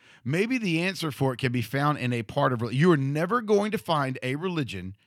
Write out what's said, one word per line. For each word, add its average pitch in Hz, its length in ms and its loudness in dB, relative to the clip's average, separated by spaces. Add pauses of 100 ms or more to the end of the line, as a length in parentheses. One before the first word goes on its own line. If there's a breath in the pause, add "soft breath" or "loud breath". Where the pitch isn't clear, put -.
(240 soft breath)
maybe 196 340 0
the 175 240 0
answer 170 300 -2
for 131 220 0
it 117 60 -10
can 131 120 0
be 123 100 0
found 139 360 0
in 123 160 -2
a 117 100 -2
part 139 300 2
of, 117 200 -2
you 151 200 4
are - 20 4
never 156 460 0
going 208 300 2
to 220 60 -2
find 139 460 0
a 131 140 -2
religion, 117 580 -4 (120)